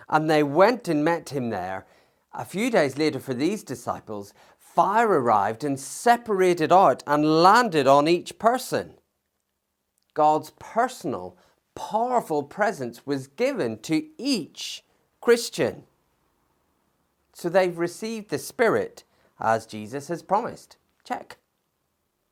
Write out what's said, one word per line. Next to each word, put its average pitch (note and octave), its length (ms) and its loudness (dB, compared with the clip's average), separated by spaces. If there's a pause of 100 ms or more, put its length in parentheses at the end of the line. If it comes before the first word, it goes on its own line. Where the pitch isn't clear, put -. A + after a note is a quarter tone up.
and D#3 200 0
they D3+ 140 4
went F#3+ 440 2
and D3+ 160 0
met E3 260 -2
him B2+ 200 -6
there. F#2+ 360 -8 (480)
A - 120 -10
few A3+ 260 -6
days D3 260 0
later D3 220 -2
for C3+ 140 -8
these D#3+ 300 -4
disciples, G#2+ 720 -10 (240)
fire G3+ 520 0
arrived A2+ 540 2
and C#3 140 -4
separated F#3 920 0
out E3+ 340 6
and D3+ 380 4
landed F#3+ 420 4
on C#3+ 220 6
each - 320 -2
person. D3+ 580 -2 (1160)
God's D3+ 440 2
personal, D3 800 -6 (380)
powerful A3 680 -2
presence C#3+ 640 -6
was C3+ 220 -6
given F#3 520 -4
to D#3 380 -4
each A3 680 -6 (360)
Christian. A#3 640 0 (1500)
So - 160 -8
they've F3 280 2
received G#3 520 -6
the D3 80 -4
Spirit C#3 680 -2 (360)
as A2+ 260 0
Jesus A2 420 -12
has E3 160 -8
promised. - 540 -4 (260)
Check. - 340 -12 (960)